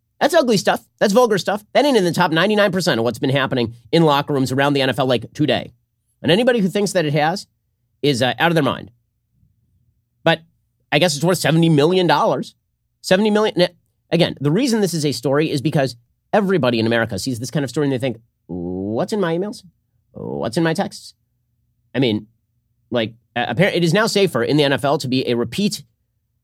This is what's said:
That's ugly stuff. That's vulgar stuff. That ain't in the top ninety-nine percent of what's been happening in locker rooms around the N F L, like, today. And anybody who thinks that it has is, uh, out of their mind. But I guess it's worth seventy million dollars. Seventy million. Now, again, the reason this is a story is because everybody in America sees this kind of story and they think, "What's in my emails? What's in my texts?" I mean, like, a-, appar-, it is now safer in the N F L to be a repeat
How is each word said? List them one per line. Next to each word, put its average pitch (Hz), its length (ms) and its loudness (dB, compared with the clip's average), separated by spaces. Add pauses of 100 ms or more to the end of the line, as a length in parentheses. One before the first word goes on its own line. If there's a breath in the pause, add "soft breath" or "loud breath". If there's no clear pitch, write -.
(200)
That's 294 140 0
ugly 247 220 4
stuff. 190 300 -2 (120)
That's 202 160 2
vulgar 226 240 4
stuff. 196 340 -6
That 240 120 4
ain't 277 120 2
in 190 80 4
the 170 80 0
top 147 180 0
ninety-nine 202 420 2
percent 165 260 0
of 113 60 -2
what's - 140 -2
been 135 120 -2
happening 131 440 -2 (160 loud breath)
in 165 140 4
locker 143 300 2
rooms 131 180 0
around 143 220 2
the 139 80 0
N 131 80 0
F 123 80 -4
L, 131 80 0
like, 120 260 -2
today. 123 400 -2 (480)
And 127 100 -2
anybody 233 300 2
who 185 80 0
thinks 202 240 -2
that 175 120 0
it 143 100 -2
has 156 320 -2 (560)
is, 135 180 0
uh, 127 180 0
out 170 120 2
of 165 40 0
their 160 80 2
mind. 78 280 -4 (1300)
But 160 180 0 (480)
I 147 80 0
guess 156 180 2
it's 139 80 -2
worth 175 140 2
seventy 165 320 2
million 170 360 4
dollars. 156 480 0 (460)
Seventy 214 300 2
million. 214 260 0
Now, 175 120 2 (420)
again, 165 300 0
the 143 100 0
reason 226 320 0
this 170 120 -2
is 151 120 -4
a 143 60 0
story 139 380 -2
is 131 120 -4
because 139 340 -2 (360)
everybody 180 460 0
in 113 80 0
America 113 320 0
sees 117 220 -6
this 131 100 -10
kind 147 140 -4
of 131 60 -8
story 151 160 -2
and 135 60 0
they 127 60 -2
think, 117 220 -6 (260)
"What's 95 680 -6
in 214 80 -4
my 165 160 -2
emails? 202 280 -8 (480)
What's 67 440 -8
in 170 60 0
my 165 120 0
texts?" - 400 -8 (800)
I 120 40 -2
mean, 113 280 0 (640)
like, 113 240 -2 (200)
a-, 120 200 -4
appar-, 185 200 0
it 175 80 0
is 170 120 2
now 220 120 2
safer 175 380 0
in 135 120 0
the 151 80 2
N 139 80 0
F 127 120 -2
L 143 140 0
to 131 100 -8
be 131 200 -2
a 123 60 0
repeat 120 480 -4 (600)